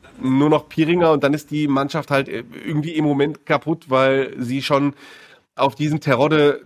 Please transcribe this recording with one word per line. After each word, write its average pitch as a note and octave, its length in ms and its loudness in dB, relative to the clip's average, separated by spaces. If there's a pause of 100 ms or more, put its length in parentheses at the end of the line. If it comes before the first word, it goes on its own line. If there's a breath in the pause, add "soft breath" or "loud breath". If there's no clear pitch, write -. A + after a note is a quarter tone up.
(220)
nur C3+ 280 2
noch D3+ 180 2
Piringer E3 440 2
und C#3+ 120 2
dann C#3+ 100 2
ist D3+ 180 -8
die D3+ 160 -2
Mannschaft C#3 440 -4
halt, C#3 160 0
äh, - 160 -10 (220)
irgendwie D#3 300 -4
im D#3 100 0
Moment D3 400 0
kaputt, D#3 440 -4
weil C3+ 480 2
sie B2+ 240 -4
schon C#3 320 0 (640 loud breath)
auf C3+ 180 -2
diesen D3+ 240 -2
Terodde D3 680 2